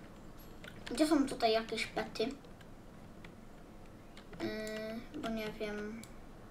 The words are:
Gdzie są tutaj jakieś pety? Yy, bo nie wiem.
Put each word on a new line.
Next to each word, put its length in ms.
Gdzie 160
są 200
tutaj 240
jakieś 360
pety? 360
Yy, 80
bo 80
nie 220
wiem. 500